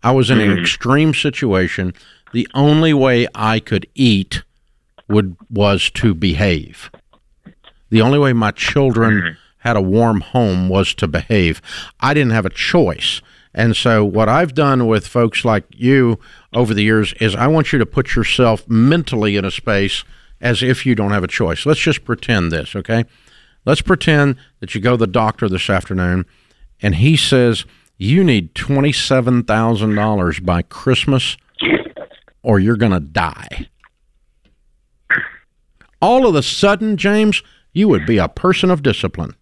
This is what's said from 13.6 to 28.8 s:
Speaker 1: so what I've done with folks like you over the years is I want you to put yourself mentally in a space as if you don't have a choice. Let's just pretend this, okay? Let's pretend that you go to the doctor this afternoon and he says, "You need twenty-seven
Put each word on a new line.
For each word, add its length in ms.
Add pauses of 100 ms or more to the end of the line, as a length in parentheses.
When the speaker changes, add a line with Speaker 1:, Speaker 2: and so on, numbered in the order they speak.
Speaker 1:
so 300
what 240
I've 240
done 340
with 200
folks 360
like 220 (100)
you 440 (340)
over 200
the 100
years 360
is 160
I 120
want 260
you 60
to 60
put 300
yourself 540
mentally 680
in 80
a 80
space 520 (360)
as 240
if 220
you 100
don't 160
have 120
a 40
choice. 380
Let's 160
just 240
pretend 460
this, 260
okay? 260 (640)
Let's 160
pretend 560 (240)
that 120
you 80
go 100
to 60
the 80
doctor 440
this 200
afternoon 560 (560)
and 140
he 220
says, 480 (320)
"You 260
need 320
twenty-seven 880